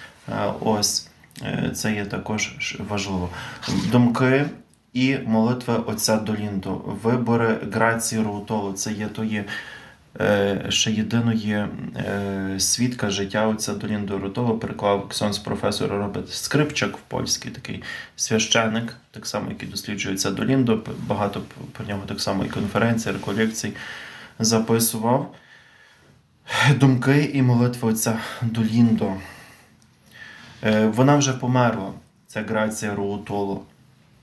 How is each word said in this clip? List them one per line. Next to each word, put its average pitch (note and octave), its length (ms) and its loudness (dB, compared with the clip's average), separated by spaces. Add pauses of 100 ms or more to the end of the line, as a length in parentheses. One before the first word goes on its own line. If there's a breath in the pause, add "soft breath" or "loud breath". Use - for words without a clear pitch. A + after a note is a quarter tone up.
(280 loud breath)
Е, G#2 320 -2
ось, - 480 0 (340)
е, - 320 -2
це A2 180 -2
є G#2 120 -4
також G2 540 -4
ш-, - 200 -8 (100)
важливо. G2 400 -2 (640 loud breath)
Думки B2+ 540 6 (460)
і C3 260 2
молитви A#2 560 2
отця A2+ 420 0
Доліндо. G2+ 580 -2 (280)
Вибори A2+ 560 2 (140)
Грації A2+ 500 2
Роутоло. G2+ 500 -4
Це G#2+ 200 -4
є G#2+ 140 -4
тої, G#2+ 380 -4 (760 loud breath)
е, G2 480 2
ще - 240 0
єдиної, G#2+ 720 0 (300)
е, G2 640 -4
свідка A#2 520 0
життя G2 360 0
отця G#2+ 280 0
Доліндо G2+ 440 -4
Роутоло A2 400 0
переклав G2+ 500 0
ксьондз G#2 300 -2
професор G2+ 520 -2
Роберт G2 420 -4
Скрипчак - 640 0
в - 40 -16
польський - 500 -4
такий - 320 -10 (340 loud breath)
священик, A2+ 800 0 (140)
так - 160 -14
само, G2 240 -4
який - 180 -10
досліджує G2 460 -6
отця G2 160 -2
Доліндо. A2+ 480 2
П-, - 140 -8 (140)
багато G2+ 340 -2
п-, - 320 -14
про G2+ 140 -10
нього G2+ 200 -4
так G2+ 140 -6
само G2 240 0
і - 40 -2
конференцій, A2 640 0
реколекцій G3+ 640 -2 (680 loud breath)
записував. A2+ 960 2 (1400 loud breath)
Думки C3 580 6
і C3+ 80 4
молитви A#2+ 480 4
отця A2 280 0 (240 loud breath)
Доліндо. A2+ 680 4 (1500 loud breath)
Е, A2 220 4
вона C3 300 6
вже C3 160 4
померла, A#2+ 600 2 (340)
ця G#2+ 160 -6
Грація G#2+ 520 -2
Роутоло. G2+ 680 -4 (600)